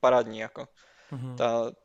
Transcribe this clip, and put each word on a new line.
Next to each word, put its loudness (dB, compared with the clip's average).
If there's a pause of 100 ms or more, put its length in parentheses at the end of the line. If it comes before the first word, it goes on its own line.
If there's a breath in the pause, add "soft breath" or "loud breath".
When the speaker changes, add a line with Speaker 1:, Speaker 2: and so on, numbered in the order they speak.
Speaker 1:
parádní, 4
jako. -12 (420 soft breath)
Speaker 2:
Mhm. -10
Speaker 1:
Ta, 0 (120)